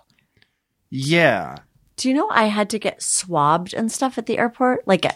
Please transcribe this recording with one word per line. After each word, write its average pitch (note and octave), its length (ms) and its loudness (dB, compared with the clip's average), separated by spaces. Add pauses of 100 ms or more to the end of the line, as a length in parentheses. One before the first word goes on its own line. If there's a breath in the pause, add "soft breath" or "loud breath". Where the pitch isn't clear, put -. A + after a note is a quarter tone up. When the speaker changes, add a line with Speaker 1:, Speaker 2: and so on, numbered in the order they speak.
(920)
Speaker 1:
Yeah. C3 680 2 (400)
Speaker 2:
Do B3+ 120 -2
you C4 60 2
know E4+ 160 0
I A3 140 4
had G#3 260 0
to A3 80 -4
get - 240 -6
swabbed E3+ 720 0
and A3 160 -2
stuff - 280 -4
at A3 80 -8
the A3+ 120 -2
airport? B3 480 0
Like, F#3+ 300 2